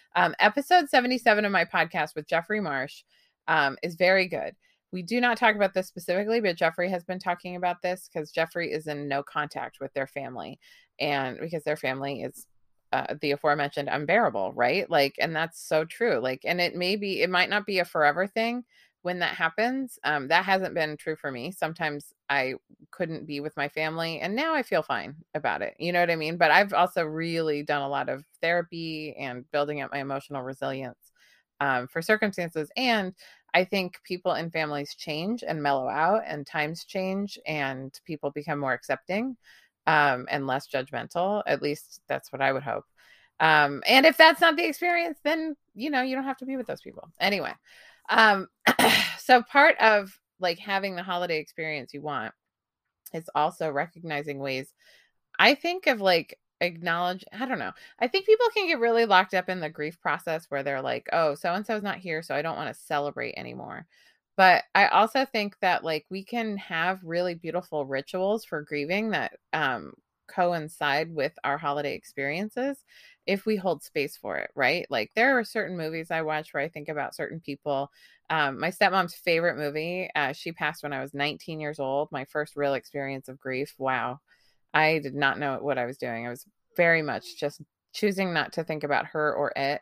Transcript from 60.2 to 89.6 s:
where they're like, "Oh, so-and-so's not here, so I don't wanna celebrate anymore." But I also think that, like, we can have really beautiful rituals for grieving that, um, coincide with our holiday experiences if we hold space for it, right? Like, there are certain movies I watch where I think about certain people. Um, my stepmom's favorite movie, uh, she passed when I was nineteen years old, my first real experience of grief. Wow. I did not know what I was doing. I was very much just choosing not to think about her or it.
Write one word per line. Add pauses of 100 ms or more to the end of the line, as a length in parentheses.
where
they're
like,
"Oh,
so-and-so's
not
here,
so
I
don't
wanna
celebrate
anymore." (500)
But (100)
I
also
think
that,
like,
we
can
have
really
beautiful
rituals
for
grieving
that, (140)
um, (320)
coincide
with
our
holiday
experiences (440)
if
we
hold
space
for
it,
right?
Like,
there
are
certain
movies
I
watch
where
I
think
about
certain
people. (380)
Um,
my
stepmom's
favorite
movie,
uh,
she
passed
when
I
was
nineteen
years
old,
my
first
real
experience
of
grief.
Wow. (520)
I
did
not
know
what
I
was
doing.
I
was (300)
very
much
just (300)
choosing
not
to
think
about
her
or
it.